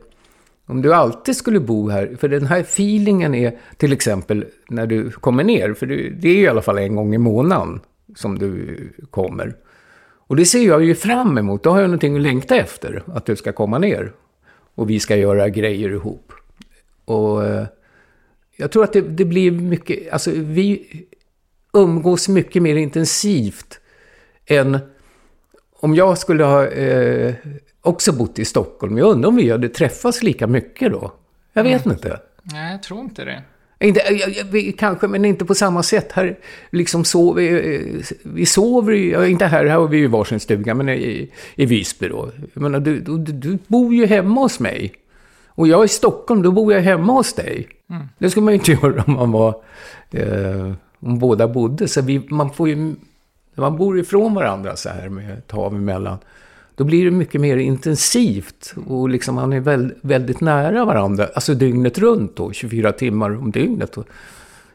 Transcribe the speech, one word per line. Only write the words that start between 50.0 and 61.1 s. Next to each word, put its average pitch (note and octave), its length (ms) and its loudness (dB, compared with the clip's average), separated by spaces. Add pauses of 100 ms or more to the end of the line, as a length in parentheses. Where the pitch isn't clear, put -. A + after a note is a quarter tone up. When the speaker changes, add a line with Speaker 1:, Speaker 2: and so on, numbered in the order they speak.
Speaker 1:
eh, G2 600 -4 (280)
om A#2+ 200 -4
båda A2+ 280 2
bodde. B2+ 400 -2
Så D3+ 140 0
vi, C#3 280 -2
man D3 240 -2
får E3 160 0
ju, D3+ 60 -2
när D#3 200 -6 (600)
man C#3+ 220 -2
bor F#3 220 0
ifrån G#3 340 2
varandra G2 420 -2
så - 140 -10
här F#2 200 -10
med G2 280 -12
ett - 140 -20
hav G2+ 240 -4
emellan, G2 420 -4 (580)
då C#3 80 -2
blir E3 220 2
det F3 60 2
mycket E3+ 300 0
mer C#3+ 160 2
intensivt. C3+ 1160 -2 (140)
Och C3 220 -2
liksom, B2+ 260 -2
man C3 180 -2
är C3+ 60 0
väl, C3 420 0
väldigt B2+ 400 -2
nära E3 440 2
varandra. G2+ 500 0